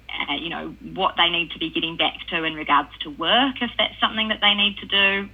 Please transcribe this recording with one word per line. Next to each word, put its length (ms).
uh, 40
you 160
know, 200
what 240
they 120
need 220
to 80
be 100
getting 280
back 200
to 160
in 120
regards 340
to 100
work, 500
if 160
that's 220
something 300
that 120
they 140
need 240
to 60
do, 480